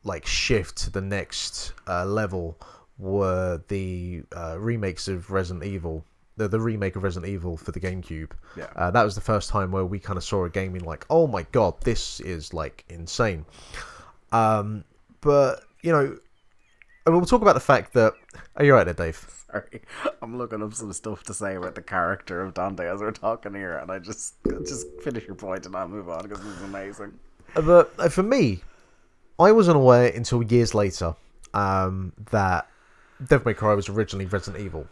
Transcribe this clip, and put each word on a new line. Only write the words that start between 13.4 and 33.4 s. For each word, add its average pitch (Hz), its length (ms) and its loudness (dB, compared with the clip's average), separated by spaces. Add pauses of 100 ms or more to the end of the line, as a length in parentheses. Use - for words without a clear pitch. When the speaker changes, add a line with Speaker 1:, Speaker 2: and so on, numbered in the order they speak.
Speaker 1:
Um, 107 500 0 (380)
but, 143 420 4 (200)
you 165 100 0
know, 143 240 2 (880)
and 165 100 6
we'll 180 100 4
talk 233 160 6
about 202 120 8
the 131 60 2
fact - 340 2
that, 110 180 6 (440)
are 147 80 2
you 143 100 10
right 101 100 8
there, 85 100 -2
Dave? 82 220 -4 (340)
Speaker 2:
Sorry. - 320 -12 (400)
I'm 120 160 -10
looking 110 240 -6
up 107 120 -8
some 110 180 -10
stuff - 320 -10
to 95 100 -12
say 98 220 -6
about 90 180 -8
the 87 80 -14
character 92 600 -4
of 95 120 -10
Dante 92 340 -4
as 98 120 -6
we're 107 100 -4
talking 107 440 -6
here, 90 240 -8
and 80 120 -12
I 95 80 -8
just, 92 360 -12 (320)
just 135 200 -10 (160)
finish 120 240 -8
your 98 80 -14
point 95 320 -8
and 92 80 -14
I'll 92 140 -6
move 95 200 -12
on, 85 200 -8
'cause 101 140 -12
this 101 140 -14
is 92 60 -14
amazing. 98 560 -12 (380)
Speaker 1:
Uh, 160 60 2
but, 170 360 8
uh, 170 100 2
for 185 140 0
me, 196 400 2 (760)
I 185 140 10
wasn't 180 260 8
aware 123 340 8
until 120 300 -2
years 113 320 4
later, 92 420 0 (380)
um, 95 580 0 (180)
that 92 380 0 (580)
Devil 135 240 4